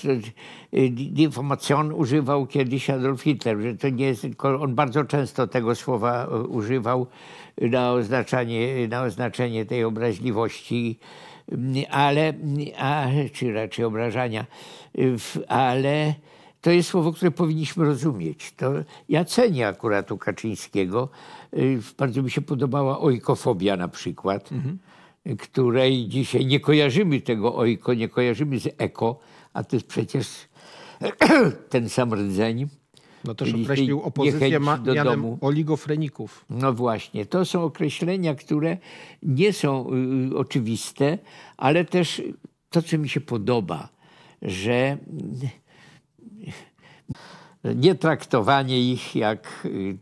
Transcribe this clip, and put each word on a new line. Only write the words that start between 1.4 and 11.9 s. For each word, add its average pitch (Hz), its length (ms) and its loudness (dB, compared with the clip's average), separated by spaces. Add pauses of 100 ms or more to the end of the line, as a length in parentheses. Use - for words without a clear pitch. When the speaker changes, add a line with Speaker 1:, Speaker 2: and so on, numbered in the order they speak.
Speaker 1:
używał 143 540 2
kiedyś 131 440 0
Adolf 131 320 0
Hitler, 117 400 0
że 117 120 -4
to 139 140 -2
nie 131 180 0
jest 123 160 0
tylko, 135 380 -2
on 135 140 -2
bardzo 139 300 2
często 131 420 0
tego 117 280 0
słowa, 120 520 -2
e, - 140 -4
używał 123 680 -2 (540)
na 123 320 2
oznaczanie, 120 960 0
na 120 140 -4
oznaczenie 117 640 -2
tej 120 180 0
obraźliwości, 113 1120 -2 (540)
m, 127 220 -2 (160)